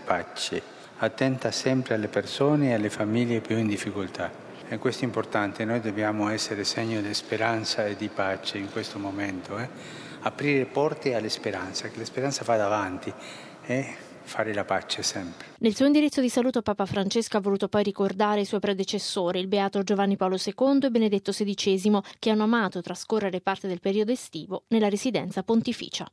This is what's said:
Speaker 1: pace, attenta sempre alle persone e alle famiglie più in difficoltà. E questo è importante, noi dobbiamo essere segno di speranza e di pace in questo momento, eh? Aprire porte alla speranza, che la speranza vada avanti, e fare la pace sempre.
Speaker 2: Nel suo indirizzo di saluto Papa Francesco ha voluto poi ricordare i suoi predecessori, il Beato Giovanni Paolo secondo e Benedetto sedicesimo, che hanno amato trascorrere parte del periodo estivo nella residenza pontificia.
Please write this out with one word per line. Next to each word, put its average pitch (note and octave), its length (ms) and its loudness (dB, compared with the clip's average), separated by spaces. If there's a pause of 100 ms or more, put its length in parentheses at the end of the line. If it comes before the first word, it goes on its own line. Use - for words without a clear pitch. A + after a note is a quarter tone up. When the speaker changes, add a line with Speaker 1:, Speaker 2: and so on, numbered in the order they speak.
Speaker 1:
pace, - 600 -2 (360)
attenta B2 520 0
sempre C3 440 2
alle G#2 140 0
persone C#3+ 600 4
e A#2+ 60 4
alle G#2+ 160 2
famiglie A#2 500 2
più A2+ 180 0
in A2+ 80 4
difficoltà. G2 760 -4 (240)
E A2 120 -4
questo - 240 -2
è B2+ 40 2
importante, A2 600 -2
noi A#2+ 140 0
dobbiamo G#2+ 500 0
essere G#2 340 -4
segno A2+ 380 -2
di G#2 100 -4
speranza A2 760 -2
e G#2 100 -4
di G#2 120 -4
pace F#2+ 480 -4
in G2 140 -6
questo - 280 -8
momento, G2 600 -6
eh? C3 100 -6 (520)
Aprire C#3 440 0
porte C#3+ 500 0
alla G#2+ 140 0
speranza, F#2+ 600 -4
che A2 100 -12
la A2 80 -6
speranza C3+ 380 -4
vada A2+ 200 4
avanti, G2 480 -2 (540)
e B2+ 280 -2 (280)
fare A2 320 -4
la G2 100 0
pace F#2+ 380 -2
sempre. - 460 -6 (100)
Speaker 2:
Nel A3 180 2
suo C4 80 4
indirizzo D4 380 4
di B3 80 2
saluto B3 320 2
Papa G3+ 240 0
Francesco G3+ 500 0
ha G#3 40 2
voluto G3 280 2
poi G#3 140 4
ricordare G3+ 580 2
i G3 60 0
suoi G3+ 140 -2
predecessori, F#3+ 800 0
il F#3+ 100 -2
Beato G3 340 2
Giovanni G3 340 2
Paolo F#3 220 2
secondo C4+ 480 4
e C4 40 2
Benedetto G#3+ 400 2
sedicesimo, G3 680 2 (180)
che A3+ 120 2
hanno G#3+ 140 4
amato G#3+ 360 2
trascorrere F#3 640 -2
parte F#3+ 260 -2
del F3 120 -4
periodo G#3 320 2
estivo F#3 560 -6
nella G#3+ 200 4
residenza G3 540 0
pontificia. - 720 0